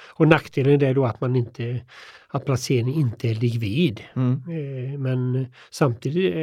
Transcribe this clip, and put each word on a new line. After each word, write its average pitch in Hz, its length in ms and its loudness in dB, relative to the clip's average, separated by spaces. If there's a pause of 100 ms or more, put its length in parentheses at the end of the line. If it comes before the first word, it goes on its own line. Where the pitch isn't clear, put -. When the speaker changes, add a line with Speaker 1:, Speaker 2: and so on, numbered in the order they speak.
(160)
Speaker 1:
och 156 120 6
nackdelen 143 440 4
är 147 60 6
det 135 140 2
då 135 120 2
att 117 160 -2
man 127 160 0
inte, 117 440 -4 (480)
att 131 160 -6
placeringen 127 500 0
inte 123 340 0
är 113 60 0
likvid. 113 680 0 (160)
Speaker 2:
Mm. 127 160 2
Speaker 1:
Eh, 139 680 -6
men 127 480 -2 (240)
samtidigt 156 640 0
är, 160 80 -4